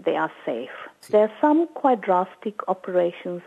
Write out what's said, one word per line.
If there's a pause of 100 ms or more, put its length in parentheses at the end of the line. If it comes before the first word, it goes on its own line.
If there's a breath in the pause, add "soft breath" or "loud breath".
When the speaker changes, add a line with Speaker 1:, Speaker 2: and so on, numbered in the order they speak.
Speaker 1:
they
are (140)
safe. (260)
Speaker 2:
See.
Speaker 1:
There
are (100)
some (220)
quite
drastic (200)
operations